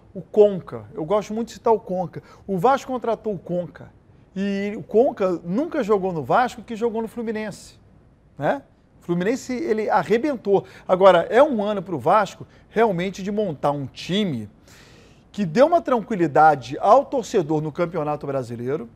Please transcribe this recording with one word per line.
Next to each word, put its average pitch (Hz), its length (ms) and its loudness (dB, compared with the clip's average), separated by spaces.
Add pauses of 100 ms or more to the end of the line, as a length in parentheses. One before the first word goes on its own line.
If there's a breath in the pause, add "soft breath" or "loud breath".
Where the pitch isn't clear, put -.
(120)
o 196 80 -12
Conca. 175 720 2
Eu 190 120 -8
gosto 202 280 -2
muito 220 160 -6
de - 60 -18
citar 233 180 0
o 214 60 2
Conca. 180 460 -8 (200 loud breath)
O 196 140 -4
Vasco 254 320 2
contratou 226 420 -4
o 180 60 -8
Conca. 170 540 -8 (420)
E 196 420 -4
o 185 60 -12
Conca 208 640 0
nunca 277 400 -2
jogou 190 280 0
no 156 120 -6
Vasco 214 360 0
que 226 140 -12
jogou 220 260 -4
no 226 60 -6
Fluminense, 214 720 -10 (580)
né? 202 260 -2 (380)
O - 40 -20
Fluminense, 180 480 -2
ele 220 380 -2
arrebentou. 202 760 0 (240 loud breath)
Agora, 185 400 6
é 226 140 6
um 262 200 2
ano 202 200 -2
pro 170 160 -8
Vasco 175 480 0 (240 soft breath)
realmente 196 520 0
de 190 80 -6
montar 190 400 -2
um 143 140 -4
time 156 640 -4 (800 soft breath)
que 202 140 -4
dê 170 180 2
uma 339 200 4
tranquilidade 156 960 2
ao 240 240 6
torcedor 185 560 -2
no 156 100 -6
Campeonato 156 560 -4
Brasileiro 127 680 -6